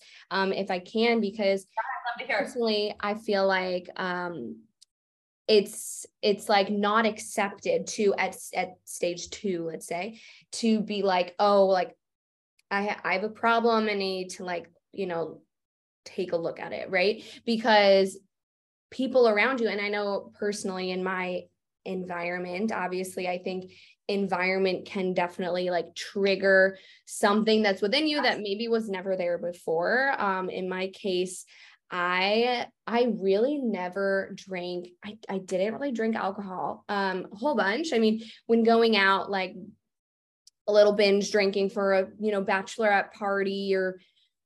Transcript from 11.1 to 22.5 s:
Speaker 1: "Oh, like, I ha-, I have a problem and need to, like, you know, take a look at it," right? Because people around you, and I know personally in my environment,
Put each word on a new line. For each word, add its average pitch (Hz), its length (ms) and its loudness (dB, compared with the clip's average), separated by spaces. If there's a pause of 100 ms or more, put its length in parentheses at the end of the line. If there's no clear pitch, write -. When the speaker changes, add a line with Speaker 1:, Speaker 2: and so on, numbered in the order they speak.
Speaker 1:
"Oh, 202 260 6
like, 185 300 2 (720)
I 202 160 0
ha-, - 160 -4
I 175 120 0
have 190 100 -2
a 220 60 -4
problem 226 580 2
and 208 100 -2
need 190 320 -4
to, 185 140 -12
like, 175 260 -8 (220)
you 196 140 -6
know, 165 360 -6 (640)
take - 280 -8
a 175 40 0
look 165 240 -6
at - 120 -10
it," - 180 -8
right? 190 340 0 (200)
Because 208 760 4 (720)
people 247 360 4
around 226 320 2
you, 220 80 0
and 202 120 -2
I 202 80 -4
know 202 500 -4
personally 190 540 -4
in 185 100 -4
my 180 400 -4 (420)
environment, 180 880 -6